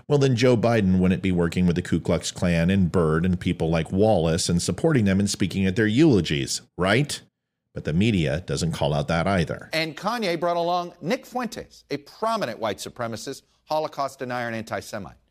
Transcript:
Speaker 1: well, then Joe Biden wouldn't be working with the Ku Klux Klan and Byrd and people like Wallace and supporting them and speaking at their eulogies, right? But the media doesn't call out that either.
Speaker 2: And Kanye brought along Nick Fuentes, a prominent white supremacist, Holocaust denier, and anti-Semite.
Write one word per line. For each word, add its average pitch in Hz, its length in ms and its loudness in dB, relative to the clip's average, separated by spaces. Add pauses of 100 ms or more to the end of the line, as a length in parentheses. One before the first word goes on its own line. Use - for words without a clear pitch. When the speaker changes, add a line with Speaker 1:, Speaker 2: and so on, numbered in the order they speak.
Speaker 1:
well, 147 100 2
then 135 160 4
Joe 123 220 4
Biden 104 420 4
wouldn't 92 240 4
be 95 80 0
working 87 340 2
with 85 120 4
the 90 60 0
Ku 87 180 0
Klux 82 320 -2
Klan 85 380 2
and 95 200 2
Byrd 80 340 2
and 92 140 0
people 85 320 -2
like 82 220 0
Wallace 92 560 2
and 87 120 0
supporting 131 440 0
them 95 160 2
and 101 100 0
speaking 95 340 -2
at 95 120 0
their 113 100 2
eulogies, 104 760 2 (140)
right? 104 440 0 (540)
But - 100 -10
the 76 80 -4
media 85 480 2
doesn't 80 320 -4
call 73 200 -2
out 73 140 -2
that 82 220 0
either. 92 440 -2
Speaker 2:
And 160 240 -6
Kanye 196 440 -4
brought 175 160 -2
along 175 440 -4
Nick 202 240 -4
Fuentes, - 680 -10
a 143 60 -4
prominent 185 600 -4
white 104 200 -4
supremacist, 117 640 -10 (240)
Holocaust 147 520 -4
denier, 123 300 -6
and 113 80 -6
anti-Semite. 104 580 -8 (160)